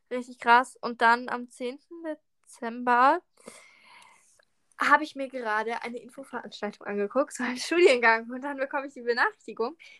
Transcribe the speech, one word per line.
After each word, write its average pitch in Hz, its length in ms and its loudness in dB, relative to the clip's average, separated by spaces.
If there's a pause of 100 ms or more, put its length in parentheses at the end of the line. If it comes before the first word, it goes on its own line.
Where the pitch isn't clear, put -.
(100)
Richtig 247 280 -8
krass. 240 420 4
Und 240 220 -4
dann 240 260 4
am 247 220 -8
zehnten 262 440 -10 (500)
Dezember 247 760 2 (1600)
hab 285 220 4
ich 302 160 -6
mir 269 120 -6
gerade 226 540 -4
eine 240 160 -10
Infoveranstaltung 226 880 -12
angeguckt, 202 480 -2
so - 80 -8
einen 247 140 -4
Studiengang. 240 760 4
Und 254 120 -10
dann 285 160 -8
bekomme 277 280 -6
ich 277 80 -18
die 262 80 -16
Benachrichtigung, 240 760 -4 (240)